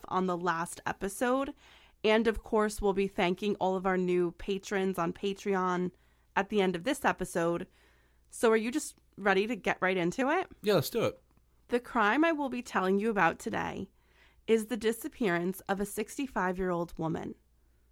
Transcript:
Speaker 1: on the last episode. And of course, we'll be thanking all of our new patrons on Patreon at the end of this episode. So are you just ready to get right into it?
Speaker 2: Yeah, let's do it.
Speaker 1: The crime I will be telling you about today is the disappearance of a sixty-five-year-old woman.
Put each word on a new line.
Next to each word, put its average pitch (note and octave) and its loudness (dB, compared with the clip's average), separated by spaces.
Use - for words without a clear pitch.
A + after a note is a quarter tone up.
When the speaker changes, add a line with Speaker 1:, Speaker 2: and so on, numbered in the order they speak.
Speaker 1:
on F#3 0
the F3+ -2
last E3+ -4
episode. B3+ -2
And A3 4
of - -2
course, G#3+ 0
we'll G3+ 2
be G3 0
thanking F#3+ 0
all F#3 0
of F#3+ -2
our F#3 2
new F3+ 2
patrons F#3+ -4
on E3+ -2
Patreon F#3 -2
at G3+ 0
the G#3 2
end F#3 2
of E3+ -6
this C4+ -2
episode. F3 0
So A3+ 4
are A3+ 6
you A3+ 0
just - -6
ready G3 2
to A#3+ -2
get F3+ -2
right F#3 2
into F#3 0
it? F4 0
Speaker 2:
Yeah, G3+ 4
let's D3+ 2
do A3+ -2
it. - -2
Speaker 1:
The A#3+ 0
crime A#3+ 2
I E4+ 4
will C#4+ -2
be B3 -6
telling F#3+ 2
you A3+ 0
about F#3 4
today G3 -6
is A3 2
the B3 -4
disappearance G3+ -2
of G3 0
a G3+ -2
sixty-five-year-old F#3 -4
woman. - -6